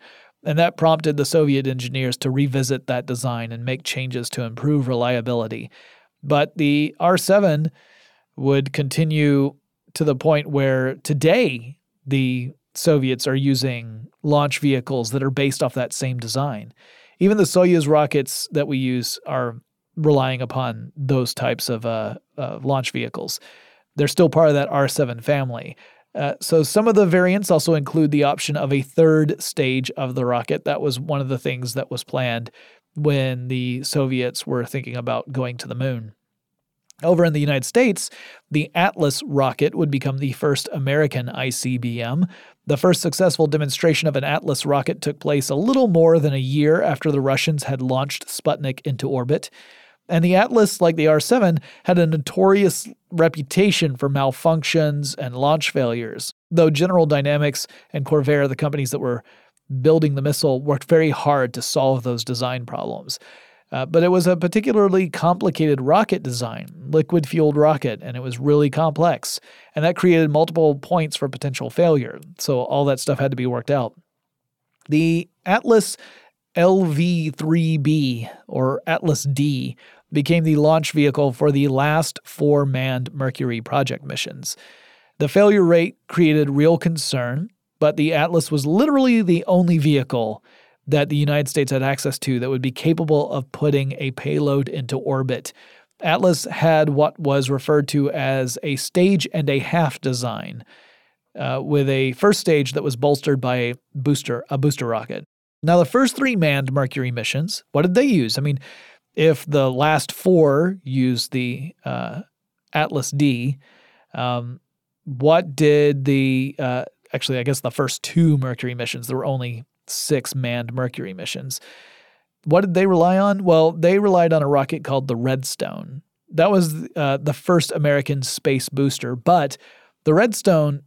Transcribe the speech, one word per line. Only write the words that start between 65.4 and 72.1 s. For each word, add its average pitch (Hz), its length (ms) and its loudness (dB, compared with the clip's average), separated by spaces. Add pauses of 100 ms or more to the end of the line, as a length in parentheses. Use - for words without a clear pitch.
rocket 175 440 2
design, 117 420 -8 (220)
liquid-fueled 156 680 2
rocket, 147 460 2
and 123 140 -10
it 127 40 -10
was 123 200 -8
really 147 280 4
complex. 156 720 0 (380)
And 151 80 0
that 175 100 2
created 165 340 4
multiple 156 460 2
points 156 400 -2
for 143 140 -4
potential 127 420 -8
failure, 139 480 2 (180)